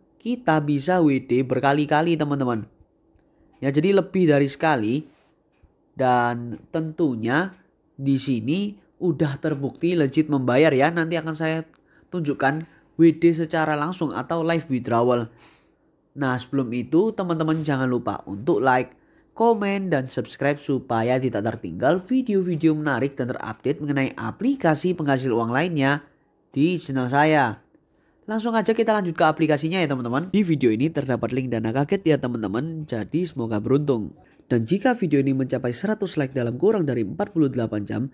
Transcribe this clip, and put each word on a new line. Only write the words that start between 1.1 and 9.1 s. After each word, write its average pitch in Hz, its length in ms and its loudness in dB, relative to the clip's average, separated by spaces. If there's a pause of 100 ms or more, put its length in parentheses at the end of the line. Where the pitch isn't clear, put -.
D 123 160 2
berkali-kali 147 800 2
teman-teman. 135 480 -2 (960)
Ya, 139 80 0
jadi 170 240 4
lebih 185 320 2
dari 143 220 4
sekali. 139 580 0 (840)
Dan 120 640 0 (160)
tentunya 156 840 -2 (360)
di 139 240 0
sini 135 560 -2 (280)
udah 151 360 0